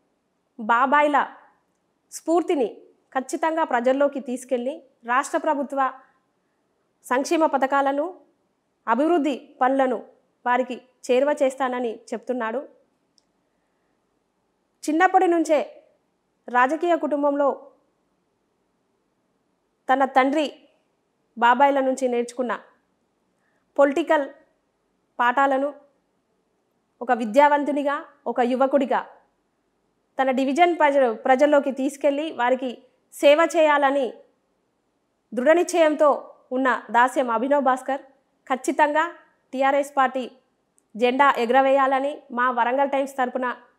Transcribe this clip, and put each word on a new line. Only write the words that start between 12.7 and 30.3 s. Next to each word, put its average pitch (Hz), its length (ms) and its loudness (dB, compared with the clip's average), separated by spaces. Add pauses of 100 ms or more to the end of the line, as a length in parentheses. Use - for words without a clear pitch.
చిన్నప్పటి 370 380 2
నుంచే 320 560 0 (680)
రాజకీయ 302 460 0
కుటుంబంలో 285 680 -2 (2250)
తన 269 120 0
తండ్రి, 269 480 0 (840)
బాబాయిల 254 420 2
నుంచి 262 280 -2
నేర్చుకున్న 240 520 -6 (1200)
పొలిటికల్ 285 500 2 (880)
పాఠాలను 269 540 0 (1300)
ఒక 247 100 -2
విద్యావంతునిగా, 285 920 0 (220)
ఒక 233 120 -4
యువకుడిగా 254 640 0 (1200)
తన 262 100 0